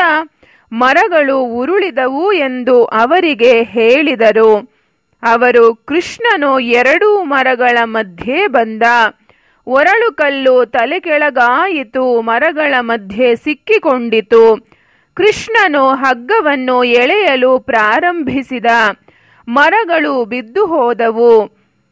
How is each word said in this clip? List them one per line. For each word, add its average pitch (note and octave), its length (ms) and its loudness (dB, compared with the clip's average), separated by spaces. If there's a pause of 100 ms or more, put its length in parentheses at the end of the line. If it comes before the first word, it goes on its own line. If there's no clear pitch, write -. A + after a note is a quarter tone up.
(720)
ಮರಗಳು C#4 680 0
ಉರುಳಿದವು C4+ 920 -2
ಎಂದು B3+ 520 0
ಅವರಿಗೆ A#3+ 760 2
ಹೇಳಿದರು. A3 1200 0 (420)
ಅವರು A#3 520 2
ಕೃಷ್ಣನು D4+ 840 -2
ಎರಡೂ C#4 640 2
ಮರಗಳ B3+ 640 0
ಮಧ್ಯೆ A3 600 -4
ಬಂದ. A3+ 360 -2 (840)
ಒರಳು F#4 460 0
ಕಲ್ಲು C4 540 0
ತಲೆ C#4 340 -4
ಕೆಳಗಾಯಿತು, C4+ 1200 -2
ಮರಗಳ C#4 600 -2
ಮಧ್ಯೆ A#3 560 -2
ಸಿಕ್ಕಿಕೊಂಡಿತು. A#3 1300 0 (480)
ಕೃಷ್ಣನು F#4 720 0
ಹಗ್ಗವನ್ನು C4 960 -2
ಎಳೆಯಲು C4 720 0
ಪ್ರಾರಂಭಿಸಿದ. B3+ 1080 -2 (840)
ಮರಗಳು D4+ 760 0
ಬಿದ್ದು B3 420 -4
ಹೋದವು. A#3 840 2 (420)